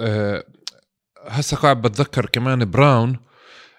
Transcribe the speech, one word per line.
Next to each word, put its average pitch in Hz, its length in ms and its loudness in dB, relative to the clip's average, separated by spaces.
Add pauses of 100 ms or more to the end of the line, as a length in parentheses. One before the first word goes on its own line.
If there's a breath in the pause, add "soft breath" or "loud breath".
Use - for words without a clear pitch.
آه، 107 420 -2 (840)
هسه 139 300 -4
قاعد 139 240 2
بتذكر 120 440 -2
كمان 123 460 0
براون، 127 480 4 (600 soft breath)